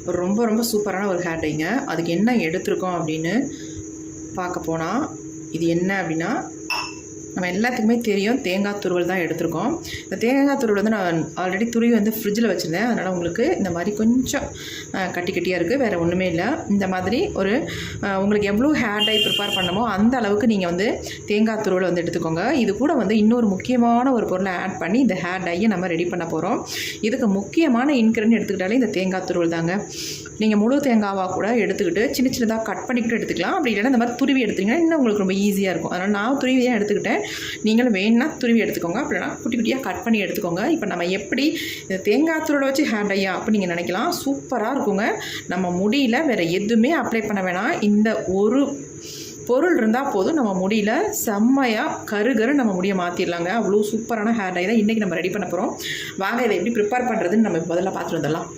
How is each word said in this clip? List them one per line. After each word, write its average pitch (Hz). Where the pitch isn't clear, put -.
ரொம்ப, 180
ரொம்ப 220
சூப்பரான 202
ஒரு 180
ஹேர் 165
டைங்க. 151
அதுக்கு 170
என்ன 214
எடுத்திருக்கோம் 180
அப்படின்னு 160
பார்க்க 180
போனா, 160
இது 165
என்ன 180
அப்படின்னா, 165
நம்ம 180
எல்லாத்துக்குமே 233
தெரியும் 214
தேங்காய் 202
துருவல் 180
தான் 185
எடுத்திருக்கோம். 165
இந்த -
தேங்காய் 269
துருவல் 202
வந்து 220
நான் 165
already 190
துருவி 233
வந்து 214
ஃப்ரிட்ஜில் 220
வச்சுருந்தேன். 175
அதனால 185
உங்களுக்கு 175
இந்த 185
மாதிரி 175
கொஞ்சம், 247
அ, 185
கட்டி 175
கட்டியா 180
இருக்கு. 170
வேற 202
ஒண்ணுமே 175
இல்ல. 185
இந்த 196
மாதிரி 190
ஒரு, 226
அ, 196
உங்களுக்கு 202
எவ்வளோ 254
ஹேர் 208
டை 220
ப்ரிப்பேர் 202
பண்ணணுமோ 185
அந்த 220
அளவுக்கு 208
நீங்க 196
வந்து 180
தேங்காய் 214
துருவல் 185
வந்து 170
எடுத்துக்கோங்க. 165
இது 208
கூட 302
வந்து 220
இன்னொரு 220
முக்கியமான 240
ஒரு 208
பொருளை 185
ஆட் 185
பண்ணி 185
இந்த 202
ஹேர் 180
டைய 175
நம்ம 185
ரெடி 170
பண்ண 175
போறோம். 190
இதுக்கு 226
முக்கியமான 254
இன்கிரிடியன்ட் 226
எடுத்துக்கிட்டாலே 190
இந்த 226
தேங்காய் 185
துருவல் 170
தாங்க. 165
நீங்க 214
முழு 226
தேங்காவா 208
கூட 190
எடுத்துக்கிட்டு 185
சின்ன 254
சின்னதா 220
கட் 185
பண்ணிக்கிட்டு 233
எடுத்துக்கலாம். 190
அப்படி 269
இல்லைன்னா 214
இந்த 233
மாதிரி 240
துருவி 269
எடுத்தீங்கன்னா 208
இன்னும் 320
உங்களுக்கு 208
ரொம்ப 190
ஈஸியா 190
இருக்கும். 165
அதனால 185
நான் 208
துருவி 254
தான் 240
எடுத்துக்கிட்டேன். 208
நீங்களும் 226
வேணும்னா 226
துருவி 233
எடுத்துக்கோங்க. 170
அப்படி 190
இல்லைன்னா -
குட்டி 240
குட்டியா 254
கட் 185
பண்ணி 226
எடுத்துக்கோங்க. 180
இப்ப 277
நம்ம 175
எப்படி 202
இந்த 190
தேங்காய் 311
துருவலை 285
வச்சு 277
ஹேர் 208
டையா 196
அப்படின்னு 214
நீங்க 175
நினைக்கலாம். 175
சூப்பரா 226
இருக்குங்க. 208
நம்ம 180
முடியில 247
வேற 196
எதுவுமே 226
அப்ளை 226
பண்ண 196
வேணாம். 220
இந்த 214
ஒரு 226
பொருள் 302
இருந்தா 226
போதும், 233
நம்ம 208
முடியில 226
செம்மையா 240
கரு 214
கரு 226
நம்ம 226
முடிய 196
மாத்திரலாங்க. 175
அவ்வளோ 202
சூப்பரான 226
ஹேர் 180
டை 185
தான் 226
இன்னைக்கு 214
நம்ம 175
ரெடி 185
பண்ண 185
போறோம். 202
வாங்க 233
இதை 208
எப்படி 233
ப்ரிப்பேர் 233
பண்றதுன்னு 202
நம்ம 165
முதல்ல 180
பார்த்துட்டு 175
வந்துடலாம். 151